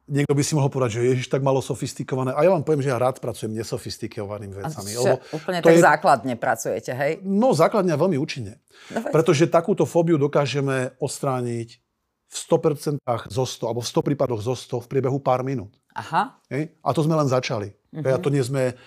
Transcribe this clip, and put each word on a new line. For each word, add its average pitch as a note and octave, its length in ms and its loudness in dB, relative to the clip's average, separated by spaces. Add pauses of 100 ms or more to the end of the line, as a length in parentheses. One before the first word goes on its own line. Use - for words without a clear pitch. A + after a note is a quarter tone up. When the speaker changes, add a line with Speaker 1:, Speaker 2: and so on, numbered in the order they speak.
Speaker 1:
niekto C#3+ 260 0
by C#3+ 100 2
si - 120 -2
mohol C#3 160 2
povedať, B2+ 260 0
že A#2+ 160 2
"Ježiš, B2+ 160 0
tak C#3+ 120 0
malo C3+ 200 2
sofistikované". B2+ 720 -4
A C#3 100 0
ja F3 80 6
vám F3 120 4
poviem, D#3 180 0
že C3 80 -2
ja B2 100 0
rád B2+ 220 0
pracujem A2 320 -8
nesofistikovanými G#2 1000 -8
Speaker 2:
A G2 100 -14
Speaker 1:
vecami, G#2 260 -10
Speaker 2:
že G#2+ 80 -8
Speaker 1:
lebo C3 180 2 (140)
Speaker 2:
úplne F3 300 -6
Speaker 1:
to E3 60 0
Speaker 2:
tak E3 100 10
Speaker 1:
je E3+ 60 8
Speaker 2:
základne D3+ 540 4
pracujete, A#2 560 -4
hej? C#3 280 -2
Speaker 1:
No, G3 320 2
základne F#3 400 4
a C#3 80 0
veľmi F3+ 160 2
účinne. B2+ 480 -6 (240)
Speaker 2:
No - 140 -6
veď. - 100 -6
Speaker 1:
Pretože D#3+ 340 4
takúto E3+ 380 2
fóbiu E3+ 320 2
dokážeme C#3 840 0
odstrániť B2 720 -4 (560)
v - 100 -18
sto - 220 2
percentách C#3+ 680 -2
zo G#2+ 160 -2
sto, - 220 -6
alebo A#2 160 -2
v A2+ 80 -6
sto E3 120 0
prípadoch C3+ 380 0
zo A#2 140 -4
sto - 240 -8
v - 100 -10
priebehu C3 300 -2
pár C3 240 0
minút. B2+ 320 -6 (180)
Speaker 2:
Aha. E3+ 460 -4 (100)
Speaker 1:
Hej? D3+ 320 -6
A C#3+ 100 -4
to D#3 120 0
sme D#3+ 120 2
len D3+ 120 2
začali. A#2+ 480 -2 (160)
Speaker 2:
Mhm. D#3+ 120 -12
Speaker 1:
Hej, C3+ 100 0
a C3+ 80 2
to F3+ 100 -2
nie C#3 120 2
sme B2+ 460 -2